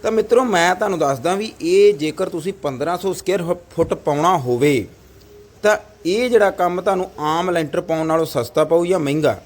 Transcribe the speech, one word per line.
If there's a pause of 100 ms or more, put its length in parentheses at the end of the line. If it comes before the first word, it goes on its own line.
ਤਾਂ
ਮਿੱਤਰੋ,
ਮੈਂ
ਤੁਹਾਨੂੰ
ਦੱਸਦਾ
ਵੀ
ਇਹ
ਜੇਕਰ
ਤੁਸੀਂ
ਪੰਦਰਾਂ
ਸੌ
ਸਕੁਏਅਰ
ਫੁ-,
ਫੁੱਟ
ਪਾਉਣਾ
ਹੋਵੇ (760)
ਤਾਂ (280)
ਇਹ
ਜਿਹੜਾ
ਕੰਮ
ਤੁਹਾਨੂੰ
ਆਮ
ਲੈਂਟਰ
ਪਾਉਣ
ਨਾਲੋਂ
ਸਸਤਾ
ਪਊ
ਜਾਂ
ਮਹਿੰਗਾ?